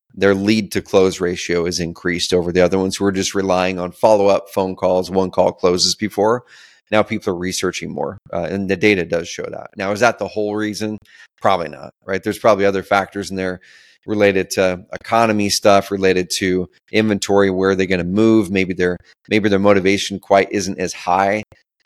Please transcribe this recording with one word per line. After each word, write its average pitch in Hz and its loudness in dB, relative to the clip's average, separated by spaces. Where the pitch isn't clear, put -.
Their 98 4
lead 101 0
to 101 -4
close 95 2
ratio 87 -2
is 87 -4
increased 87 -4
over 87 0
the 90 2
other 90 2
ones 95 -2
who 98 -2
are 101 2
just 95 -4
relying 95 0
on 90 -6
follow-up 101 2
phone 95 -2
calls, 90 -2
one 95 0
call 90 0
closes 90 0
before, 107 -2
now 107 2
people 107 -4
are 85 -4
researching 90 -4
more, 78 -8
uh, 87 -4
and 98 -4
the 95 0
data 92 2
does 85 -4
show - -12
that. - -14
Now, 98 -4
is 104 -4
that 117 2
the 98 -4
whole 104 -6
reason? 107 -6
Probably 90 2
not, 69 -16
right? 95 -4
There's 104 -4
probably 101 6
other 95 0
factors 98 -2
in 95 -10
there 92 -6
related 101 2
to 92 -2
economy 107 0
stuff, 101 2
related 95 0
to 92 -2
inventory, 101 2
where 95 0
they're 95 0
gonna 90 -2
move. 107 2
Maybe 92 -2
their, 90 -2
maybe 104 2
their 98 2
motivation 98 2
quite 98 2
isn't 98 -6
as 90 -4
high, 98 -2